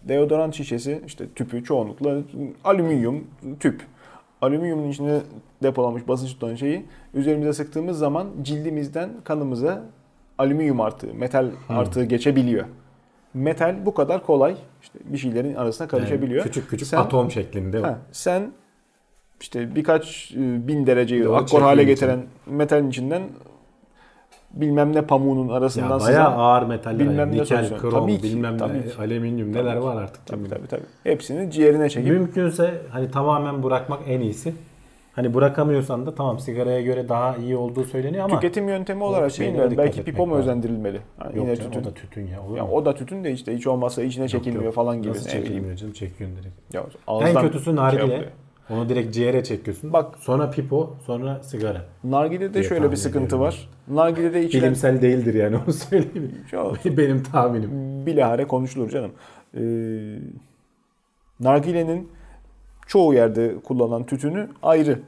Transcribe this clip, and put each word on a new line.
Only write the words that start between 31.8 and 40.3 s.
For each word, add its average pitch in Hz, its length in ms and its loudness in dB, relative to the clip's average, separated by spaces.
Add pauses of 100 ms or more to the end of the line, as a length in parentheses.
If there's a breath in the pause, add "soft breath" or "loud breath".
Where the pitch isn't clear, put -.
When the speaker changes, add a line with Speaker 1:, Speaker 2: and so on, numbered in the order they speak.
Speaker 1:
çekip 123 200 0
Speaker 2:
Mümkünse 175 640 2 (160)
hani 127 200 -4
tamamen 143 520 0
bırakmak 127 460 -2
en 127 120 0
iyisi. 120 340 -4 (580 soft breath)
Hani 123 220 -2
bırakamıyorsan 135 720 2
da 156 80 -8
tamam, 135 240 -2
sigaraya 123 440 -2
göre 123 260 -2
daha 123 280 0
iyi 123 200 -4
olduğu 123 280 -2
söyleniyor 139 400 -4
ama 196 160 0
Speaker 1:
Tüketim 196 280 -2
yöntemi 196 360 -4
Speaker 2:
o - 20 -2
Speaker 1:
olarak 175 260 2
Speaker 2:
şeylere - 200 -4
Speaker 1:
bilmiyorum. 135 180 2
Speaker 2:
dikkat 143 140 2
Speaker 1:
Belki - 160 0
Speaker 2:
etmek 156 140 -6
Speaker 1:
pipo 180 120 2
mu 170 80 -2